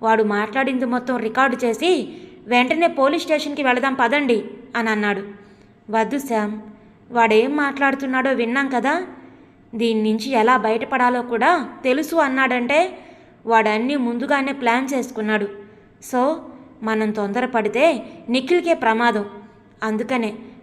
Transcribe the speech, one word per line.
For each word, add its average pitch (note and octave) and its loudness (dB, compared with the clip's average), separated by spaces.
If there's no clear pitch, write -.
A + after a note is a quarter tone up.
వాడు A3 4
మాట్లాడింది A#3 0
మొత్తం B3 -2
రికార్డు B3 0
చేసి B3 0
వెంటనే B3+ 2
పోలీస్ D4+ 0
స్టేషన్కి D4 -2
వెళదాం B3+ 2
పదండి," B3+ 2
అని A3+ -2
అన్నాడు. G#3 0
"వద్దు A3 0
శ్యామ్, G#3+ -4
వాడేం A#3 4
మాట్లాడుతున్నాడో C4+ 0
విన్నాం B3+ 0
కదా, C4+ 0
దీని A3 0
నుంచి A3 0
ఎలా B3 4
బయటపడాలో B3 0
కూడా A#3+ 0
తెలుసు D4 0
అన్నాడంటే C4+ 2
వాడన్నీ A3+ 2
ముందుగానే C4+ -2
ప్లాన్ C4 0
చేసుకున్నాడు. G#3+ -2
So C4 2
మనం G#3+ 0
తొందరపడితే A3+ 0
నిఖిల్కే E4 2
ప్రమాదం, A3+ 2
అందుకనే A3 -2